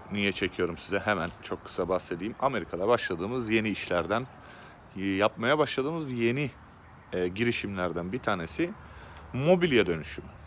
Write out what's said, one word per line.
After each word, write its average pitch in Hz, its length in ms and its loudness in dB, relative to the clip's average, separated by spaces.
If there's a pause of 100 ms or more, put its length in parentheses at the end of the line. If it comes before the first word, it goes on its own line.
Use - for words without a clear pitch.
(120)
niye 101 200 2
çekiyorum 87 460 -2
size? 98 200 -2
Hemen 92 320 0 (120)
çok - 220 -8
kısa 87 240 -2
bahsedeyim. 92 520 -2
Amerika'da 101 480 0
başladığımız 110 640 0
yeni 110 180 4
işlerden, 95 580 0 (720)
e, 95 100 -2
yapmaya 110 520 4
başladığımız 147 540 0
yeni, 123 380 2 (600)
e, 90 160 2
girişimlerden 92 840 0
bir 127 60 -4
tanesi 107 520 -2 (600)
mobilya 143 540 6
dönüşümü. 80 420 -4 (180)